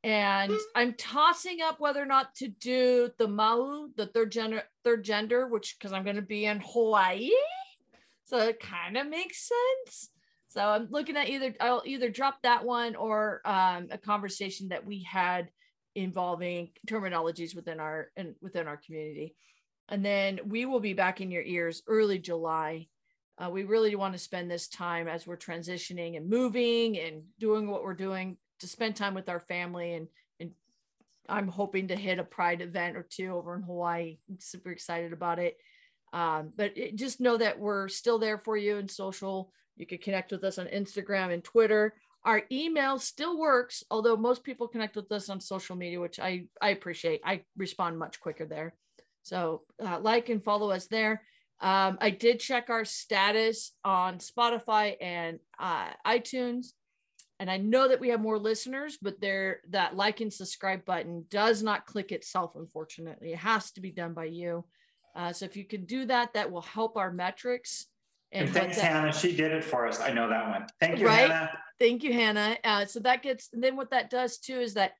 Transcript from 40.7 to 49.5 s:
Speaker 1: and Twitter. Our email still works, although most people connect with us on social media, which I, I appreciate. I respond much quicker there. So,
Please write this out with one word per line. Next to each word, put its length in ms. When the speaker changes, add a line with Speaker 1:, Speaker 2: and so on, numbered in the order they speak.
Speaker 1:
and 120
Twitter. 500
Our 260
email 480
still 400
works, 540
although 240
most 260
people 240
connect 300
with 160
us 160
on 120
social 360
media, 240
which 180
I, 300
I 100
appreciate. 540
I 200
respond 400
much 240
quicker 240
there. 300
So, 400